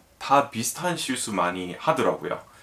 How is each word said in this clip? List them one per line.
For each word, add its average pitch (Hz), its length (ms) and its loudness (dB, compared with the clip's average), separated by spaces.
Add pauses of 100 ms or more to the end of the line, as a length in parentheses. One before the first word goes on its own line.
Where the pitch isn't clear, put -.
(160)
다 139 320 4
비슷한 160 460 -4
실수 123 380 -4
많이 90 440 0
하더라고요. - 680 0 (160)